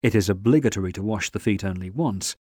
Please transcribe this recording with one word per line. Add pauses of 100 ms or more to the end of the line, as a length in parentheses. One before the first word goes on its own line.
It
is
obligatory
to
wash
the
feet
only
once (140)